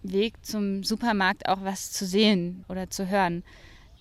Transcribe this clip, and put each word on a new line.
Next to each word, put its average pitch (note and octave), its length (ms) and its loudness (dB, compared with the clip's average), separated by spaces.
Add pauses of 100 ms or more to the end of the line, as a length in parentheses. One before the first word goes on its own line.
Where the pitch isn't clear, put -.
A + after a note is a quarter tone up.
Weg G3 420 -2
zum G3 380 -4
Supermarkt G#3 640 0
auch F#3+ 160 0
was F#3+ 280 -6
zu - 140 -6
sehen F#3 640 2
oder F#3 220 -6
zu G3 180 -4
hören. F3+ 360 2 (580)